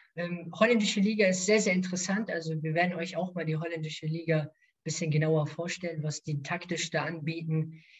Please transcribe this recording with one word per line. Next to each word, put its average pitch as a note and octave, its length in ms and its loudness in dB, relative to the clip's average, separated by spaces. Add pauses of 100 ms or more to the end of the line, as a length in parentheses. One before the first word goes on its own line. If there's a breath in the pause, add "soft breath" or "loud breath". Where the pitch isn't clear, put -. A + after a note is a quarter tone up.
(140 soft breath)
ähm, F3 400 -6
holländische G#3+ 460 4
Liga G#3 260 4
ist F#3 200 2
sehr, G#3+ 140 6
sehr G3+ 120 2
interessant. F#3 580 -2
Also D#3+ 320 -4
wir D#3 120 0
werden F3 200 2
euch E3 220 -4
auch F3+ 180 -2
mal E3 120 -4
die D#3 100 0
holländische D#3+ 500 -6
Liga D#3+ 340 0
ein - 440 -10
bisschen D#3 260 -2
genauer D#3 360 4
vorstellen, E3+ 560 -6
was D3+ 200 -4
die D3 200 -4
taktisch E3+ 480 -4
da D3 140 0
anbieten, D#3+ 800 -2 (180 loud breath)